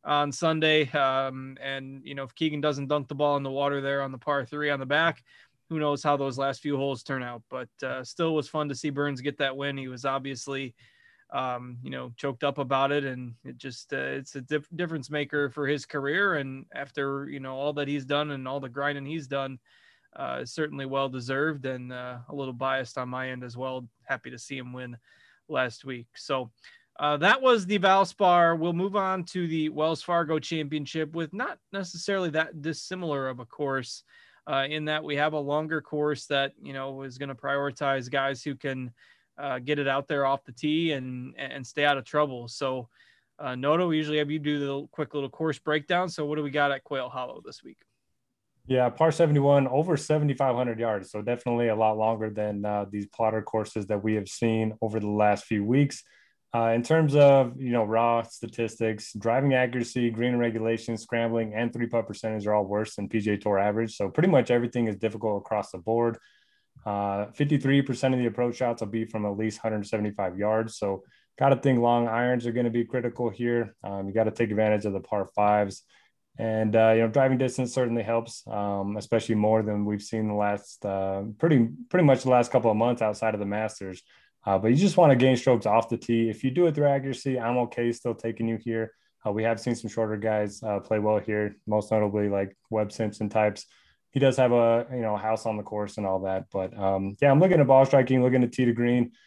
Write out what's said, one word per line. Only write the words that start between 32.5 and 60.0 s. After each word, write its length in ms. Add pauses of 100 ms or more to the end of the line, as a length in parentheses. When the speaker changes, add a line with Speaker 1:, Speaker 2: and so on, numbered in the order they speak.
Speaker 1:
dissimilar 680
of 140
a 40
course, 580 (440)
uh, 220
in 160
that 180
we 140
have 160
a 40
longer 440
course 460
that, 260 (100)
you 80
know, 300
is 160
gonna 180
prioritize 760
guys 320
who 140
can, 360 (460)
uh, 220
get 200
it 100
out 180
there 180
off 200
the 80
tee 400
and, 440
and 300
stay 160
out 140
of 80
trouble. 420
So, 400 (500)
uh, 180
Noto, 340
we 80
usually 220
have 120
you 80
do 200
the 320
quick 220
little 160
course 300
breakdown. 480
So 180
what 120
do 60
we 80
got 200
at 140
Quail 240
Hollow 340
this 180
week? 180 (880)
Speaker 2:
Yeah, 220
par 220
seventy-one, 560
over 300
seventy-five 580
hundred 240
yards. 320
So 100
definitely 460
a 80
lot 220
longer 320
than, 340
uh, 260
these 160
plotter 360
courses 460
that 140
we 140
have 140
seen 520
over 180
the 100
last 340
few 220
weeks. 360 (500)
Uh, 180
in 120
terms 340
of, 460
you 100
know, 120
raw 400
statistics, 880
driving 400
accuracy, 560